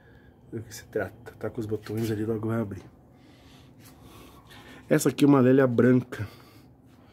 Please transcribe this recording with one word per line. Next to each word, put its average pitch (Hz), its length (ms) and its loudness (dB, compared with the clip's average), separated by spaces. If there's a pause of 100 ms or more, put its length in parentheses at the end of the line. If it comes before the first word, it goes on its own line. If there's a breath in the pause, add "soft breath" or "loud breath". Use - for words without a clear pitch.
(520 soft breath)
do 113 120 -10
que - 100 -20
se - 120 -18
trata. - 480 -8
Tá - 180 -10
com - 80 -12
os 107 80 -6
botões 110 420 -6
ali, 107 160 -4
logo 110 220 -6
vai 113 120 -4
abrir. 101 240 -8 (2000 loud breath)
Essa 151 200 2
aqui 143 160 0
é - 20 6
uma 139 140 6
lélia 131 260 4
branca, 120 580 2 (880 loud breath)